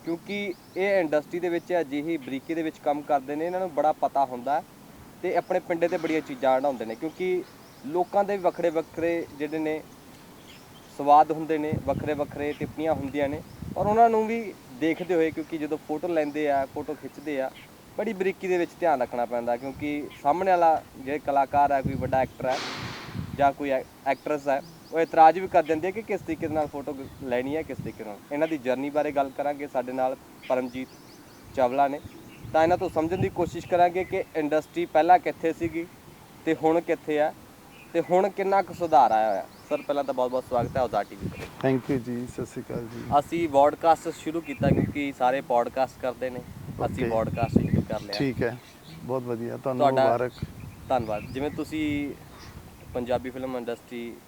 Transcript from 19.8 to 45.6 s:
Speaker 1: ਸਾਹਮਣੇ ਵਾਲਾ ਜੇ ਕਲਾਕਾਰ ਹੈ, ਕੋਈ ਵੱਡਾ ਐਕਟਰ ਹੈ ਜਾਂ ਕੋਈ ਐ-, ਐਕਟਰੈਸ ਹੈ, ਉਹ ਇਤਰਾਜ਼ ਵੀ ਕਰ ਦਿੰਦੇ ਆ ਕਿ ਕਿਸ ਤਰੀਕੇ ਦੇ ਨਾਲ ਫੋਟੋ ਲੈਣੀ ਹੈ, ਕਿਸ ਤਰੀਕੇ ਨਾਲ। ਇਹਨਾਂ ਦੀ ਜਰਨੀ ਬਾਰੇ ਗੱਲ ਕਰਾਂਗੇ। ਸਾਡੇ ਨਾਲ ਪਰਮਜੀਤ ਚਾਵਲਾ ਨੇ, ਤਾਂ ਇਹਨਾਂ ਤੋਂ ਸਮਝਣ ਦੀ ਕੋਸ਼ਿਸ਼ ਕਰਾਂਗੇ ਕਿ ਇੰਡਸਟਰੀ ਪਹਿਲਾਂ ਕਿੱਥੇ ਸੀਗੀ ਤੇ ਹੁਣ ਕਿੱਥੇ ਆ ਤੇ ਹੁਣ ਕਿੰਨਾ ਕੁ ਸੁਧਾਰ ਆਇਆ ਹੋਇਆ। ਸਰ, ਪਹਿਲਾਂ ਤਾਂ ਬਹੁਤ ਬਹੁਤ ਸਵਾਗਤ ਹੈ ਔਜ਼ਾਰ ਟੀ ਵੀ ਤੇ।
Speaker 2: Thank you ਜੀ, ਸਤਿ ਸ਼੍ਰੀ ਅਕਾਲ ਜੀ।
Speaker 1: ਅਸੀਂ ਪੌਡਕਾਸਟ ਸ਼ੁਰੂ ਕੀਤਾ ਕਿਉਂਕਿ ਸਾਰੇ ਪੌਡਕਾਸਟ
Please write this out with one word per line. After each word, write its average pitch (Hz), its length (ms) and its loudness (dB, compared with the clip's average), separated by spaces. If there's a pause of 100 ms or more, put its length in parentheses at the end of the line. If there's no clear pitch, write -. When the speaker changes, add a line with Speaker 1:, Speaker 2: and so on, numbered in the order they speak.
Speaker 1:
ਸਾਹਮਣੇ 175 280 2
ਵਾਲਾ 165 320 6 (220)
ਜੇ 143 140 -4
ਕਲਾਕਾਰ 143 540 2
ਹੈ, 135 100 2
ਕੋਈ 135 120 -2
ਵੱਡਾ 127 240 0
ਐਕਟਰ 127 300 -2
ਹੈ 131 80 0 (840)
ਜਾਂ 143 140 6
ਕੋਈ 143 180 -4
ਐ-, 131 140 0 (220)
ਐਕਟਰੈਸ 139 420 -2
ਹੈ, 139 140 0 (300)
ਉਹ 160 80 2
ਇਤਰਾਜ਼ 160 380 8
ਵੀ 190 100 -4
ਕਰ 175 140 4
ਦਿੰਦੇ 156 260 0
ਆ - 20 0
ਕਿ 214 120 -8
ਕਿਸ 202 180 -4
ਤਰੀਕੇ 160 280 -6
ਦੇ 151 60 -4
ਨਾਲ 151 120 0
ਫੋਟੋ 139 300 -8 (260)
ਲੈਣੀ 131 340 -2
ਹੈ, 160 60 -2
ਕਿਸ 135 160 -10
ਤਰੀਕੇ 110 260 -10
ਨਾਲ। 104 120 -12 (160)
ਇਹਨਾਂ 156 160 0
ਦੀ 160 100 -4
ਜਰਨੀ 127 320 -2
ਬਾਰੇ 147 220 -2
ਗੱਲ 139 240 0
ਕਰਾਂਗੇ। 143 300 -4
ਸਾਡੇ 127 260 -4
ਨਾਲ 131 240 -2 (320)
ਪਰਮਜੀਤ 127 400 -2 (680)
ਚਾਵਲਾ 135 320 2
ਨੇ, 147 120 -4 (520)
ਤਾਂ 156 100 4
ਇਹਨਾਂ 175 160 4
ਤੋਂ 185 160 -2
ਸਮਝਣ 165 240 0
ਦੀ 190 100 2
ਕੋਸ਼ਿਸ਼ 170 400 -4
ਕਰਾਂਗੇ 175 360 4
ਕਿ 180 200 -4 (120)
ਇੰਡਸਟਰੀ 156 500 0
ਪਹਿਲਾਂ 170 320 6
ਕਿੱਥੇ 160 340 -2
ਸੀਗੀ 165 340 -6 (580)
ਤੇ 160 180 2
ਹੁਣ 160 180 4
ਕਿੱਥੇ 151 400 -2
ਆ 151 120 2 (600)
ਤੇ 165 180 2
ਹੁਣ 190 180 6
ਕਿੰਨਾ 196 340 2
ਕੁ 170 120 -6
ਸੁਧਾਰ 156 380 6
ਆਇਆ 110 180 4
ਹੋਇਆ। 95 160 -2 (220)
ਸਰ, 143 140 -2
ਪਹਿਲਾਂ 143 220 -2
ਤਾਂ 135 100 -4
ਬਹੁਤ 127 160 0
ਬਹੁਤ 127 180 -2
ਸਵਾਗਤ 120 280 -2
ਹੈ 131 60 2
ਔਜ਼ਾਰ 107 220 0
ਟੀ 104 120 -12
ਵੀ - 120 -8
ਤੇ। - 400 -4
Speaker 2:
Thank 131 260 2
you 120 120 -2
ਜੀ, 123 260 -4
ਸਤਿ 123 140 -6
ਸ਼੍ਰੀ - 160 -12
ਅਕਾਲ 120 240 -8
ਜੀ। 120 320 -2
Speaker 1:
ਅਸੀਂ 165 300 -2
ਪੌਡਕਾਸਟ 147 640 4
ਸ਼ੁਰੂ 160 280 -6
ਕੀਤਾ 139 280 -2
ਕਿਉਂਕਿ 143 500 2
ਸਾਰੇ 131 220 2
ਪੌਡਕਾਸਟ 123 600 0